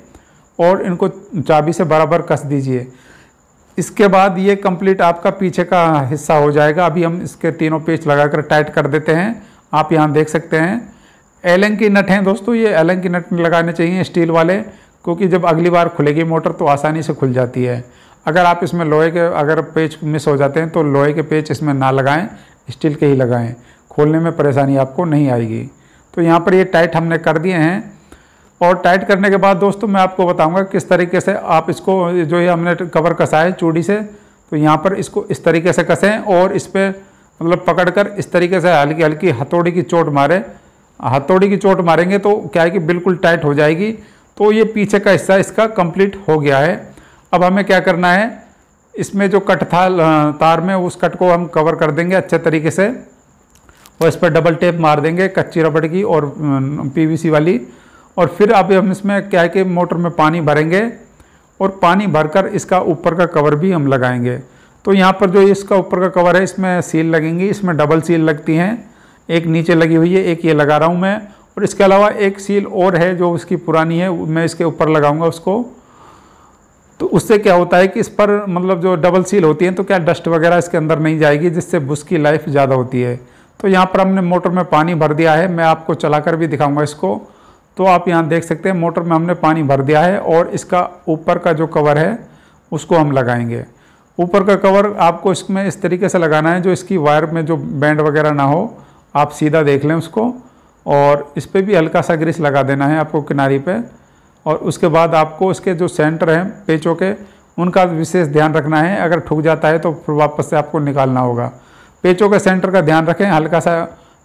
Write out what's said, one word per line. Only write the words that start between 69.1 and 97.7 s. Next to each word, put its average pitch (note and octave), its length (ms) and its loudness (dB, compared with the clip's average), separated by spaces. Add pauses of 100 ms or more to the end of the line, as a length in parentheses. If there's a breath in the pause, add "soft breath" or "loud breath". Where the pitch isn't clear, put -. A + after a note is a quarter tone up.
एक E3 180 -2
नीचे E3 280 0
लगी E3 200 2
हुई E3 200 2
है, F#3+ 100 2
एक E3+ 200 -2
ये D#3+ 100 2
लगा D3+ 220 2
रहा D3+ 120 2
हूँ F3 100 0
मैं, F#3+ 180 -2 (400 loud breath)
और G3+ 80 -2
इसके G3 200 0
अलावा G3 240 6
एक G3+ 320 -2
सील G3+ 260 -2
और F#3+ 300 0
है F3 200 2
जो F3 140 0
उसकी E3+ 280 -4
पुरानी D#3+ 400 0
है, F#3 120 0
मैं E3 340 -2
इसके E3 200 -4
ऊपर D#3 240 0
लगाऊंगा D#3 380 2
उसको। F#3 380 -4 (1400 soft breath)
तो - 80 -4
उससे G#3 300 2
क्या G3+ 160 2
होता F3 220 2
है F#3+ 120 6
कि A3+ 120 -4
इस - 100 -4
पर G#3 380 0
मतलब F3+ 320 -2
जो F#3 160 0
डबल F3 260 2
सील F#3 220 2
होती D3+ 200 2
हैं, F#3 100 0
तो G3 100 -4
क्या F#3+ 160 0
डस्ट E3 280 -2
वगैरह E3+ 280 2
इसके E3+ 200 -2
अंदर D#3 220 0
नहीं D#3 200 0
जाएगी, D3+ 320 2
जिससे D3+ 300 -4
बुश D3 220 -6
की F3+ 160 -4
लाइफ D3+ 300 0
ज़्यादा C#3 260 2
होती B2+ 280 -2
है। B2 160 -4 (420 soft breath)
तो G3+ 80 -2
यहाँ F#3 180 4
पर F#3+ 140 0
हमने F#3+ 220 2
मोटर F3 280 0
में F3+ 160 0
पानी D#3+ 280 0
भर D3+ 200 0
दिया D#3 200 2
है, E3 140 2
मैं E3 160 -2
आपको D#3+ 320 0
चलाकर D3+ 400 0
भी E3 100 -2
दिखाऊंगा D3 360 -2
इसको। F#3 380 -4 (560 soft breath)
तो F#3 80 0
आप F3+ 240 2
यहाँ E3 200 0
देख E3 160 -2
सकते E3 240 -4
हैं, F#3+ 80 0
मोटर E3+ 260 -2
में E3+ 140 0
हमने E3+ 180 0
पानी D#3+ 280 0
भर C#3 200 0
दिया D3+ 180 2
है F3+ 200 2
और E3 280 2
इसका F3+ 400 -4 (200)
ऊपर E3 300 -2
का E3+ 140 0
जो D#3 160 -2
कवर D3+ 300 0
है, F#3+ 200 -2 (540 soft breath)
उसको E3+ 240 -2
हम D3 160 2
लगाएंगे। A#2+ 520 -2 (540 soft breath)
ऊपर F3+ 260 0
का G3+ 120 4
कवर G3+ 420 2
आपको F3 340 2
इसमें F#3+ 340 -4
इस - 160 -6
तरीके F3+ 260 -2
से F#3 100 0
लगाना D#3 340 2
है, F3+ 80 0
जो F3+ 120 0
इसकी F3+ 240 -4
वायर D3+ 300 2
में E3 200 -4
जो D#3+ 100 -2
बैंड D3 440 -2